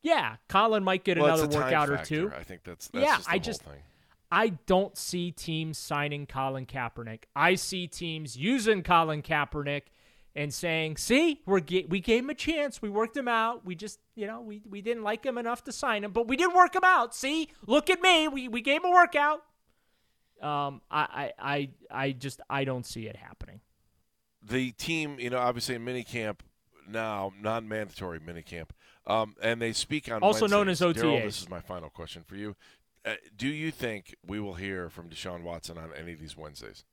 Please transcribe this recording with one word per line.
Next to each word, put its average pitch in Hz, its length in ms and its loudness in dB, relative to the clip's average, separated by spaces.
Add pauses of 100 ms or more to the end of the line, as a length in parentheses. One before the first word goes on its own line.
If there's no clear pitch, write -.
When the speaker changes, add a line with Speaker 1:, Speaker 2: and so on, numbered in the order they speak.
Speaker 1:
Yeah, 156 360 0 (120)
Colin 214 340 4
might 190 220 2
get 175 140 4
Speaker 2:
Well, 151 160 6
it's 156 80 4
Speaker 1:
another 151 160 2
Speaker 2:
a - 20 2
time 135 40 0
Speaker 1:
workout 147 260 2
or 143 60 0
Speaker 2:
factor. 156 320 -2
Speaker 1:
two. - 60 -8
Speaker 2:
I - 100 -10
think - 200 -16
that's, - 240 -14
that's - 160 0
Speaker 1:
Yeah, 294 120 4
Speaker 2:
just - 80 -2
the - 60 -4
Speaker 1:
I - 20 2
Speaker 2:
whole 185 80 2
Speaker 1:
just, 196 240 -8
Speaker 2:
thing. 71 180 -18 (480)
Speaker 1:
I 208 180 4 (180)
don't 190 300 2
see 175 360 -6
teams 160 440 -6
signing 143 500 -4
Colin 135 400 -4
Kaepernick. 117 580 -8 (120)
I 170 200 6
see 180 320 -4
teams 156 480 -8
using 208 460 2
Colin 160 400 4
Kaepernick 143 600 -2 (540)
and 147 180 -4
saying, 160 440 -2
"See, 294 480 4
we're 190 120 4
ga-, 175 300 0
we 185 100 0
gave 226 240 2
him 277 80 -6
a 302 40 -4
chance. 294 460 -2
We 208 100 -4
worked 220 260 0
him 269 100 -4
out. 233 380 0
We 180 100 -8
just, 202 240 -14 (160)
you 202 140 -8
know, 226 120 -12
we, 214 280 -14
we 202 120 -12
didn't 226 220 -4
like 214 240 -2
him 247 100 -2
enough 233 280 -4
to 254 80 -10
sign 220 320 -2
him, 208 80 -8
but 233 160 0
we 262 80 2
did 349 160 4
work 359 240 8
him 370 80 4
out. 320 280 6
See, 294 360 -2 (180)
look 294 240 4
at 359 100 4
me. 339 280 6
We, 269 180 -6
we 240 140 -4
gave 285 240 2
him 359 60 4
a - 20 6
workout." 320 500 6 (1000)
Um, 143 400 -4 (120)
I, 151 80 2
I, 139 400 -4
I, 139 280 -2 (220)
I 135 220 -2
just, 131 360 -10
I 139 140 -2
don't 127 240 -4
see 110 220 -10
it 101 80 -14
happening. - 420 -18 (880)
Speaker 2:
The 127 240 -2
team, 151 480 -6
you 123 120 -4
know, 127 80 -2
obviously 123 360 0
in 117 100 -8
minicamp 120 520 -6 (520)
now, 104 520 -4
non-mandatory 107 800 -4
minicamp, 82 480 -12 (380)
um, 107 360 0
and 117 180 0
they 117 120 -2
speak - 380 -4
on 110 120 -2
Speaker 1:
Also 208 240 4
known 202 220 4
Speaker 2:
Wednesdays. 175 140 0
Speaker 1:
as - 0 -
O 175 100 4
T 160 80 -2
As. - 40 0
Speaker 2:
Daryl, 139 200 2
this 101 180 -6
is 85 60 -14
my 90 120 -10
final 85 300 -12
question 82 320 -14
for 90 140 -18
you. 104 180 -10 (500)
Uh, 110 100 -4 (220)
do 117 120 -4
you 151 220 -4
think 113 460 -8 (100)
we 101 120 -6
will 101 160 -6
hear 92 340 -6
from 85 200 -16
Deshaun 85 340 -10
Watson 85 360 -10
on 80 180 -14
any 82 160 -12
of 76 80 -14
these 78 160 -14
Wednesdays? 71 560 -16